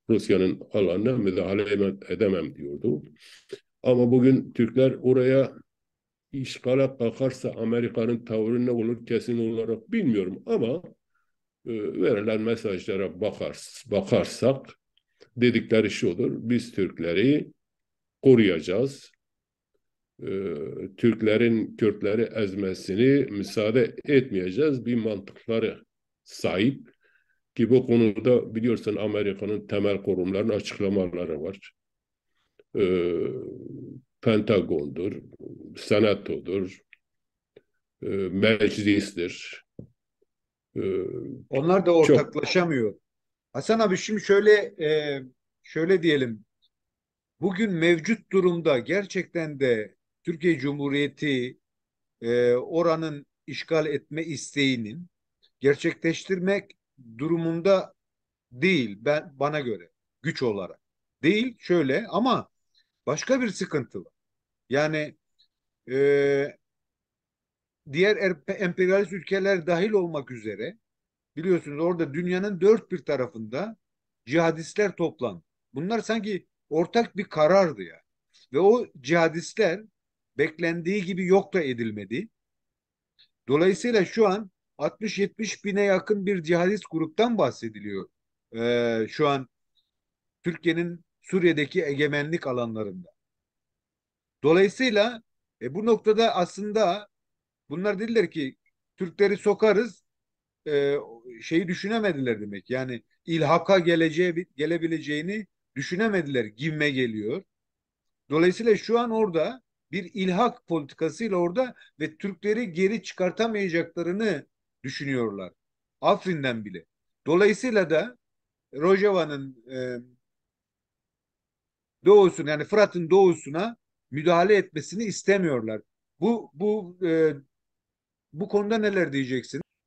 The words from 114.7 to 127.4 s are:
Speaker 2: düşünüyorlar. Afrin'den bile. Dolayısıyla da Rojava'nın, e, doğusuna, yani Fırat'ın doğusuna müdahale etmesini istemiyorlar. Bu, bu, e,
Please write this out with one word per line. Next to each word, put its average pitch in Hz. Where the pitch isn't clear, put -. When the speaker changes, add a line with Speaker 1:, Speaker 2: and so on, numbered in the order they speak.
Speaker 2:
düşünüyorlar. 120
Afrin'den 143
bile. 92
Dolayısıyla 202
da 175
Rojava'nın, 151
e, 131
doğusuna, 180
yani 151
Fırat'ın 185
doğusuna 185
müdahale 170
etmesini 180
istemiyorlar. 160
Bu, 214
bu, 180
e, 160